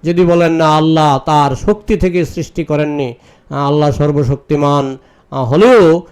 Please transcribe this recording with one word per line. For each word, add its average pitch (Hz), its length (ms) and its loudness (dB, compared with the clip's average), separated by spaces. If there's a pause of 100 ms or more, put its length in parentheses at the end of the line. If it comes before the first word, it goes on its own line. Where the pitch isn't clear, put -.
যদি 175 200 0
বলেন 170 280 2
না, 160 240 2
আল্লাহ 156 500 2
তার 147 300 0
শক্তি 214 400 -2
থেকে 180 280 -2
সৃষ্টি 156 400 -8
করেননি, 147 500 -4 (360)
আল্লাহ 143 400 0
সর্বশক্তিমান, 143 1040 -2 (340)
আহ, 135 140 -6
হলেও 175 680 4